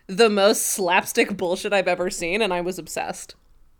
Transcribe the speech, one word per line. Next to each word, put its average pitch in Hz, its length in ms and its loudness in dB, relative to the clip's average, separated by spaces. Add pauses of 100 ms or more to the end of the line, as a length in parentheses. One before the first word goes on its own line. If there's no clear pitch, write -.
the 208 240 4
most 202 380 4
slapstick 202 680 0
bullshit 196 380 -2
I've 185 140 2
ever 180 200 0
seen, 185 320 -2
and 185 140 0
I 175 80 -2
was 175 160 -6
obsessed. - 560 -8 (460)